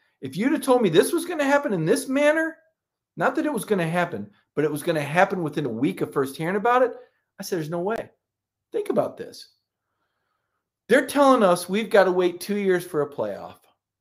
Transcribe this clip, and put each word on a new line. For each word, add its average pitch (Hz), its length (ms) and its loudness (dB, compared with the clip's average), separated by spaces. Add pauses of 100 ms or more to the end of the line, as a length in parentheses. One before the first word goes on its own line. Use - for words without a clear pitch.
(220)
If 135 140 -12
you'd 247 180 0
have 294 80 -2
told 254 200 4
me 202 80 2
this 175 220 4
was 330 140 -2
gonna 320 180 -4
happen 277 300 2
in 160 120 -2
this 254 220 0
manner, 302 500 0 (600)
not 208 180 0
that 302 100 -2
it 302 80 -4
was 196 120 -6
gonna 180 220 0
happen, 160 440 -4 (240)
but 147 80 0
it 151 80 0
was 151 100 -6
gonna 160 200 -2
happen 180 420 0
within 151 220 -4
a 123 40 -4
week 135 300 -2
of 147 140 -6
first 135 240 -2
hearing 170 180 -4
about 240 260 2
it, 247 120 0 (460)
I 196 40 -12
said, 190 140 -4
"There's 151 120 -6
no 175 120 -6
way." 190 280 -6 (640)
Think 415 180 -4
about 165 280 -2
this. - 320 -16 (1400)
They're 269 180 4
telling 269 380 4
us 175 260 2
we've 208 200 -2
gotta 190 220 6
wait 175 280 0
two 202 180 -4
years 185 280 0
for 151 160 -4
a 139 80 -4
playoff. 92 480 -8 (440)